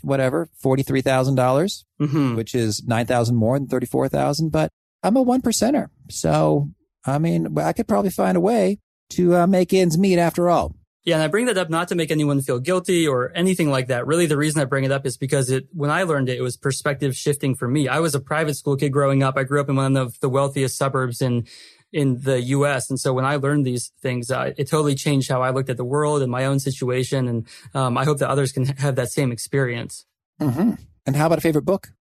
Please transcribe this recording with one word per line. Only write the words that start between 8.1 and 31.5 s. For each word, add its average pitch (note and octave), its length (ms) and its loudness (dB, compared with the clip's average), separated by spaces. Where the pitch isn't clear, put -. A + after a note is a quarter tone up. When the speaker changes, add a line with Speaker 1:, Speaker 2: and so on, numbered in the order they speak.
Speaker 1:
find F#3 260 0
a E3+ 40 2
way G3+ 380 2
to, F3 240 4
uh, F3 120 6
make F#3 260 2
ends F3 240 4
meet F#3 200 4
after F3 320 2
all. G#2 240 2
Speaker 2:
Yeah, E3 120 2
and D#3 80 2
I D3+ 60 0
bring A3 180 0
that G#3+ 100 0
up F3 140 -2
not E3+ 160 0
to G3 80 -2
make E3 160 0
anyone D3 300 2
feel C3+ 180 -2
guilty F3 480 0
or B2+ 260 0
anything F3 380 0
like C3 160 0
that. A#2+ 180 -2
Really, E3 220 2
the D3 100 2
reason D3+ 240 0
I C3+ 40 0
bring C3+ 180 -2
it C3+ 80 0
up C#3 160 -2
is B2 100 -6
because C3+ 320 0
it, C3 240 -2
when D3 160 -2
I E3 140 0
learned C#3+ 260 0
it, B2 80 -4
it B2+ 60 -4
was B2 140 -6
perspective C#3 600 -2
shifting C#3 380 -2
for B2+ 120 -4
me. C3+ 200 0
I C3 120 0
was E3 140 0
a C#3 60 -2
private D3+ 340 -2
school C#3+ 220 -2
kid C#3+ 140 0
growing C#3 340 2
up. C3+ 120 0
I C3+ 80 0
grew C#3 160 0
up C#3+ 80 -2
in C#3 80 0
one C3+ 220 2
of B2 220 -4
the C#3 100 -2
wealthiest C#3 480 0
suburbs C3 420 -2
in, A#2+ 280 0
in C3+ 300 0
the C3 220 0
U C#3 240 0
S. C#3 240 -2
And C3 80 -4
so C3+ 140 -2
when C3 120 0
I D3 120 0
learned C#3+ 280 0
these B2 340 -4
things, B2 300 -4
uh, B2+ 260 -4
it C#3+ 140 -4
totally D3+ 240 2
changed C#3 340 0
how B2+ 140 0
I B2+ 80 0
looked C3 220 -2
at A#2 60 -8
the B2 60 -6
world D3 380 0
and B2 100 -2
my B2+ 140 -2
own C#3 140 0
situation. C3 680 -2
And, A#2 200 -4
um, B2+ 240 -2
I C3 60 0
hope D3 160 2
that C3+ 100 0
others C3+ 220 0
can C3 160 -2
ha-, C#3 100 -2
have C#3 200 -2
that B2 140 -2
same C3+ 200 -2
experience. A#2+ 760 -4
Speaker 1:
Mm-hmm. D3+ 340 0
And C3+ 80 0
how D3+ 100 2
about D#3+ 140 2
a - 20 -8
favorite D3+ 240 0